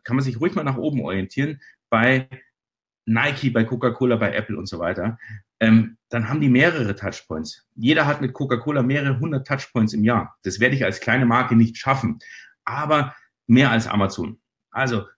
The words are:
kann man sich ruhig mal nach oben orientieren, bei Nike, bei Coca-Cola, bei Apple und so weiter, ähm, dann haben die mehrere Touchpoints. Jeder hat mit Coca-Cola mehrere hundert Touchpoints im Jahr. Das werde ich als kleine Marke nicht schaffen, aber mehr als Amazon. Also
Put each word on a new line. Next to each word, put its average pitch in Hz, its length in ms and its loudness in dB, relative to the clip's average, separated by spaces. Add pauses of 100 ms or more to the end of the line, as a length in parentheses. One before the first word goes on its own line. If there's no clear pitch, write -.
kann 117 100 -4
man 139 100 0
sich 117 160 -4
ruhig 180 140 0
mal 175 80 -2
nach 135 140 -2
oben 135 240 -2
orientieren, 98 600 -4 (280)
bei 127 400 2 (800)
Nike, 135 440 0
bei 117 140 0
Coca-Cola, 120 520 0
bei 107 160 -2
Apple - 240 -6
und 95 120 -10
so 85 100 -10
weiter, 92 400 -4 (400)
ähm, 113 380 4 (140)
dann 117 180 -4
haben 151 120 -2
die 147 80 2
mehrere 127 460 2
Touchpoints. - 800 -10
Jeder 143 320 2
hat 143 140 -2
mit 131 140 -4
Coca-Cola 135 500 -2
mehrere 139 340 0
hundert 139 300 -4
Touchpoints 120 460 -2
im 107 100 0
Jahr. 113 400 0
Das 95 160 -4
werde 127 160 2
ich 131 80 0
als 98 160 -4
kleine 123 260 2
Marke 120 300 2
nicht 117 200 4
schaffen, 131 440 -2 (440)
aber 147 520 -2 (320)
mehr 123 240 6
als 113 160 0
Amazon. 98 500 -2 (320)
Also 120 360 -4 (120)